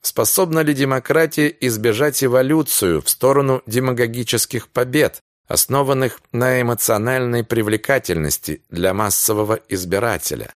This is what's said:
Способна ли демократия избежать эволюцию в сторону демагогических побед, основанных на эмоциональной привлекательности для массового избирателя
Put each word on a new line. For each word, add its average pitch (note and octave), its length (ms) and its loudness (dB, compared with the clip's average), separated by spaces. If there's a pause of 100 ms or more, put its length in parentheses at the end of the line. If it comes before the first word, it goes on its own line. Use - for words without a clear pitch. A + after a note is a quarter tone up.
Способна D#3+ 580 0
ли D3+ 140 2
демократия C#3+ 720 0
избежать A#2+ 760 0
эволюцию C3 800 2
в - 80 -4
сторону C3+ 560 2
демагогических A#2+ 1040 -2
побед, B2+ 500 0 (280)
основанных C3 760 0 (100)
на B2+ 300 2
эмоциональной A#2+ 840 0
привлекательности G#2+ 1300 -2
для F#2 240 0
массового G#2+ 760 0
избирателя F2+ 920 -4